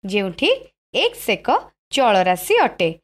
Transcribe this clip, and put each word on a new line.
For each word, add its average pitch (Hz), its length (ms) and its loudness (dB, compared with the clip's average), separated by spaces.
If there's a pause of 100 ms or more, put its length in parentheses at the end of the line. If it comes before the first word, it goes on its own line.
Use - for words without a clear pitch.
ଯେଉଁଠି 196 460 -2 (440)
ଏକ୍ସ - 360 -4
ଏକ - 180 -2 (440)
ଚଳରାଶି 196 680 2
ଅଟେ 196 280 0 (160)